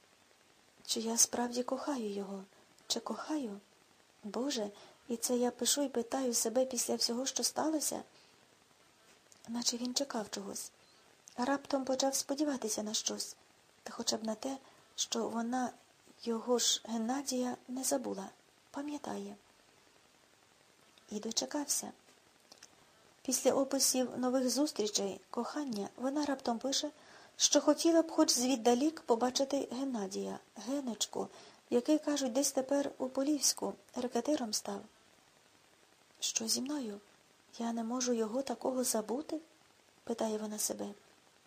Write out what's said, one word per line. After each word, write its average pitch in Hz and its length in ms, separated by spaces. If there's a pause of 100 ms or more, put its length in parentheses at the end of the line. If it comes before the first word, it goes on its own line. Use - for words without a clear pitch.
(840)
"Чи - 140
я 226 180
справді 240 460
кохаю 247 500
його? 196 300 (440)
Чи - 120
кохаю? 226 600 (640)
Боже, 214 460 (380)
і 233 100
це 247 200
я 240 140
пишу 247 300
і 269 80
питаю 254 440
себе 233 320
після 240 300
всього, 233 300
що 254 180
сталося?" - 600 (1400)
Наче 240 300
він 247 160
чекав 247 360
чогось. - 420 (640)
Раптом 269 480
почав 269 300
сподіватися 269 680
на 214 100
щось, - 420 (480)
та - 100
хоча 226 240
б 220 60
на 220 120
те, 269 220 (380)
що - 320
вона 233 440 (520)
його 233 360
ж - 260
Геннадія 247 720 (100)
не 262 160
забула, 208 460 (420)
пам'ятає. 208 640 (1800)
І 208 80
дочекався. 262 720 (1300)
Після 254 320
описів 262 640
нових 254 320
зустрічей, 214 800
кохання, 240 680
вона 277 280
раптом 262 340
пише, 277 320 (460)
що - 240
хотіла 330 400
б 320 100
хоч 311 200
звіддалік 247 720
побачити 254 680
Геннадія, 202 680 (280)
Геночку, 247 600 (420)
який, 269 300
кажуть, 277 340
десь 277 180
тепер 277 460
у 254 120
Полівську 269 640 (220)
рекетиром 240 580
став. 202 280 (1400)
"Що - 280
зі 233 140
мною? 254 380 (600)
Я 233 140
не 233 100
можу 247 300
його 226 280
такого 254 420
забути?" — 247 560 (640)
питає 226 340
вона 214 220
себе. 208 280 (600)